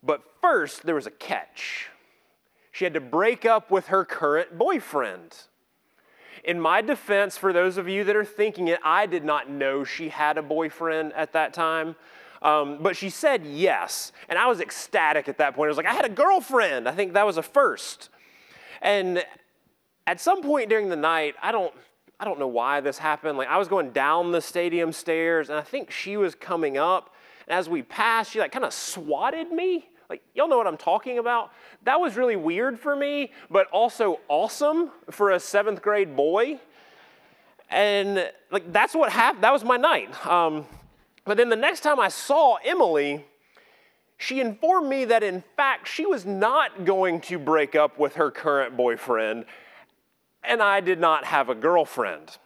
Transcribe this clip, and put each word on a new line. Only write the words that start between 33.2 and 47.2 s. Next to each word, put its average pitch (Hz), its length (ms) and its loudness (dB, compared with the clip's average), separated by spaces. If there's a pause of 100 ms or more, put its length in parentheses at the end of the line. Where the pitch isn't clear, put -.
but 190 180 4
also 208 600 0
awesome 285 640 0 (180)
for 202 220 2
a 180 80 2
seventh 202 420 -2
grade 202 360 0
boy. 214 420 0 (1120)
And, 196 600 0 (200)
like, 175 220 -4
that's 214 200 4
what 285 200 2
hap-, 240 260 2
that 226 140 6
was 233 100 0
my 247 140 4
night. 247 360 2 (140)
Um, 160 400 2 (560)
but 202 140 0
then 240 100 4
the 226 80 4
next 302 240 0
time 302 180 2
I 202 120 4
saw 277 480 2
Emily, 156 680 0 (920)
she 262 240 -4
informed 285 480 2
me 269 160 0
that, 220 180 4
in 185 180 -4 (140)
fact, 269 320 0
she - 180 -6
was 262 200 0
not 202 580 0
going 185 380 0